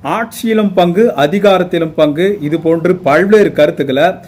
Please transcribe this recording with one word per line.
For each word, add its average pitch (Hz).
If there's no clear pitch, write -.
ஆட்சியிலும் 214
பங்கு, 180
அதிகாரத்திலும் 180
பங்கு, 160
இது 147
போன்று 165
பல்வேறு 180
கருத்துக்களை 156